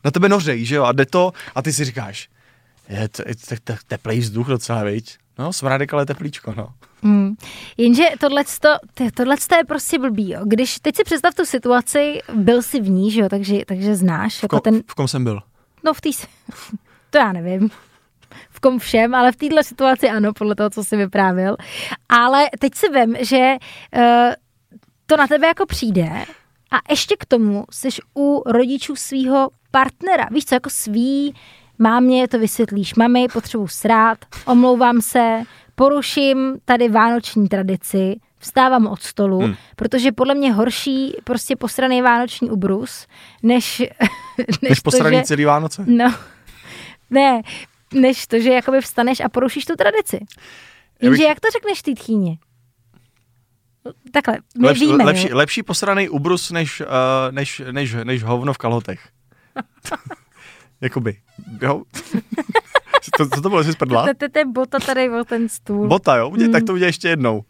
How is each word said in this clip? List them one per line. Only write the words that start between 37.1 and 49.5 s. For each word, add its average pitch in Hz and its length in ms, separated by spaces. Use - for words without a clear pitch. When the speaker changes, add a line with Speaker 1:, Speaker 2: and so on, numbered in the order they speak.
Speaker 2:
tradici, 190 680
vstávám 262 480
od 196 160
stolu, 196 380
Speaker 1:
Hmm. 107 140
Speaker 2:
protože 240 360
podle 254 220
mě 277 180
horší 262 720
prostě 247 320
posraný 254 460
vánoční 240 480
ubrus, 196 560
než, 233 360
<laughs> - 600
než 233 240
Speaker 1:
Než - 160
Speaker 2:
to, - 120
Speaker 1:
posraný 156 260
Speaker 2:
že - 60
Speaker 1:
celý 147 220
Vánoce? 156 420
Speaker 2:
No. 240 280
Ne, 262 320
než 262 320
to, 233 140
že 240 120
jakoby 262 280
vstaneš 247 400
a - 80
porušíš 262 360